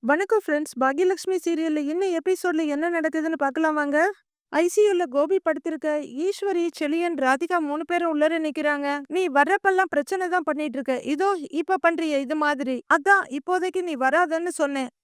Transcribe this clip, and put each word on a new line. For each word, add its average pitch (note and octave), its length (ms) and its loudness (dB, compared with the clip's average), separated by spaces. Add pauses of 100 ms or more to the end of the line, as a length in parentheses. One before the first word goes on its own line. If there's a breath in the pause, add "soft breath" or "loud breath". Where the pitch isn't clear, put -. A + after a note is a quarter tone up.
வணக்கம் F4+ 400 2
ஃப்ரெண்ட்ஸ், D4+ 360 -2
பாக்யலட்சுமி F4 580 0
சீரியல்ல D#4+ 480 -2
இன்னும் F4+ 280 -2
எபிசோட்ல E4 540 0
என்ன D4 240 -2
நடக்குதுன்னு D#4+ 480 -2
பார்க்கலாம் D4+ 360 0
வாங்க. D4 220 0 (560)
ஐ D#4+ 160 2
சி G#4 140 0
யூ G#4 100 4
ல F4 160 0
கோபி D4 300 0
படுத்திருக்க D#4+ 500 -2 (300)
ஈஸ்வரி, F#4 440 -2 (100)
செழியன், E4 440 -2
ராதிகா C#4 420 2
மூணு D4+ 260 -2
பேரும் F4 260 0
உள்ளர D#4 280 2
நிக்கிறாங்க. D4 480 -2 (220)
"நீ F#4 200 0
வர்றப்பெல்லாம் F#4 640 2
பிரச்சனை F#4 380 -2
தான் F4 200 0
பண்ணிட்டு D4 300 -4
இருக்க, C4 160 -2 (100)
இதோ D4+ 240 0 (240)
இப்ப E4+ 300 -2
பண்றியே E4 360 2
இது C#4 180 -2
மாதிரி. C#4+ 400 0 (140)
அதான் F4+ 400 4
இப்போதைக்கு F4+ 520 -2
நீ E4+ 140 -4
வராதன்னு D#4+ 580 0
சொன்னேன்" C#4 360 -2 (140)